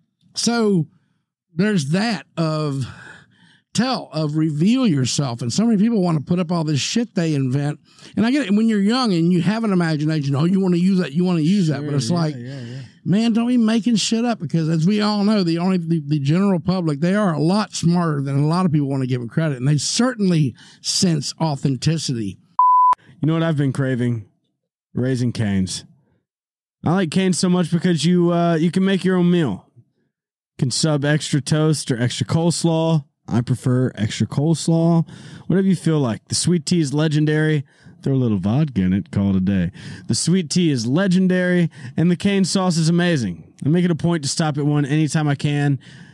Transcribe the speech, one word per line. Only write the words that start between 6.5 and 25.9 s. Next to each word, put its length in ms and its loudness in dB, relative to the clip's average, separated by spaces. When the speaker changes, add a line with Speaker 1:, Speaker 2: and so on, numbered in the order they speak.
Speaker 1:
all 140 -2
this 160 0
shit 340 -4
they 180 0
invent. 460 -2
And 80 2
I 60 0
get 100 0
it. 80 -4
And 80 2
when 100 2
you're 140 2
young 320 0
and 180 2
you 120 2
have 200 0
an 80 -2
imagination, 640 0
oh, 80 0
you 160 2
wanna 160 2
use 240 2
that, 140 -4
you 100 0
wanna 160 0
use 280 2
that. 140 -2
But 60 -8
Speaker 2:
Sure, 80 -4
Speaker 1:
it's 140 -2
Speaker 2:
yeah, 80 0
Speaker 1:
like, 180 -2
Speaker 2:
yeah, 280 -12
yeah. 180 -12
Speaker 1:
man, 260 2
don't 160 0
be 80 0
making 400 2
shit 300 0
up, 140 -2
because 280 -2
as 180 0
we 140 2
all 240 0
know, 200 2
the 140 0
only, 200 0
the, 280 -2
the 140 0
general 400 2
public, 400 -2
they 160 0
are 180 2
a 60 -2
lot 340 0
smarter 480 0
than 160 -4
a 80 2
lot 200 2
of 80 2
people 160 2
wanna 180 -2
give 140 -2
them 80 -10
credit. 280 -2
And 100 -2
they 100 2
certainly 760 0
sense 580 -2
authenticity. 1000 -2
Speaker 2:
You 60 0
know 80 2
what 80 0
I've 140 0
been 140 0
craving? 540 -2
Raising 380 -2
Cane's. 540 -2